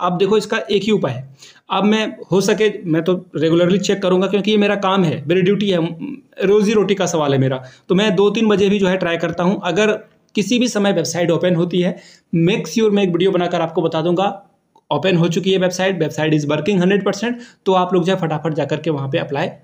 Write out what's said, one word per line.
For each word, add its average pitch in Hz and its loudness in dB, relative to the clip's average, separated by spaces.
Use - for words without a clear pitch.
अब 180 -2
देखो, 196 2
इसका 214 -2
एक 202 -2
ही 214 -2
उपाय 165 0
है। 117 -12
अब 190 0
मैं, 214 2
हो 190 4
सके, 214 2
मैं 165 0
तो 185 2
regularly 170 2
check 196 -2
करूँगा 185 2
क्योंकि 196 0
ये 214 4
मेरा 202 2
काम 196 2
है, 139 -2
मेरी 180 2
duty 202 2
है, 175 2
रोजी 202 2
रोटी 202 2
का 180 0
सवाल 151 0
है 135 2
मेरा, 131 0
तो 185 2
मैं 196 2
दो 202 4
तीन 220 0
बजे 202 4
भी 208 2
जो 190 2
है 185 2
try 170 -2
करता 170 -2
हूँ। 196 0
अगर 202 2
किसी 208 0
भी 247 2
समय 202 0
वेबसाइट 170 -2
ओपन 170 2
होती 175 0
है, 180 -2
make 180 0
sure 220 0
मैं 202 2
एक 185 2
वीडियो 175 0
बनाकर 175 -2
आपको 165 -2
बता 160 -2
दूंगा। 175 -2
open 170 0
हो 170 2
चुकी 185 0
है 190 2
website, 185 0
website 156 -2
is 147 0
working 156 0
hundred 190 2
percent, 240 -4
तो 190 2
आप 180 0
लोग 175 2
जो 185 0
है 185 -2
फटाफट 156 -4
जाकर 147 -4
के 165 -4
वहाँ 135 -4
पे 156 -4
apply 156 -4